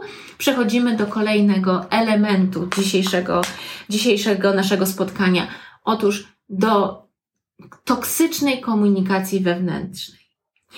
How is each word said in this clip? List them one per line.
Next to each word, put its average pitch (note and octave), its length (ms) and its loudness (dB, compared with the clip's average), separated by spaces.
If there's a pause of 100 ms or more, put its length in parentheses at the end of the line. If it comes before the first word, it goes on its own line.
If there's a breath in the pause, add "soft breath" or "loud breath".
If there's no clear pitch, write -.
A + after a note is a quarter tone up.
(380 loud breath)
przechodzimy B3 580 0
do G#3 120 0
kolejnego G3+ 800 0
elementu G#3 800 2 (100)
dzisiejszego, F#3 640 0 (480 loud breath)
dzisiejszego G3+ 640 2
naszego F#3+ 320 2
spotkania. F#3 600 0 (360 loud breath)
Otóż G#3+ 440 0 (220)
do G3+ 600 0 (760)
toksycznej C4+ 760 -2
komunikacji G3 800 0
wewnętrznej. F3+ 800 -4 (580 loud breath)